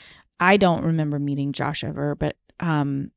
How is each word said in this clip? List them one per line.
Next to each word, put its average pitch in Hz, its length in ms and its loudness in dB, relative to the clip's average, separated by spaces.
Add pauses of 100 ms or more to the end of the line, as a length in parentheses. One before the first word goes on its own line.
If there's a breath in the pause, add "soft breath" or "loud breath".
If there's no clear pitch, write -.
(380 loud breath)
I 190 200 6
don't 180 260 2
remember 151 340 0
meeting 143 340 -2
Josh 139 300 -4
ever, 147 320 -4
but, - 220 -4 (240)
um, 143 560 -2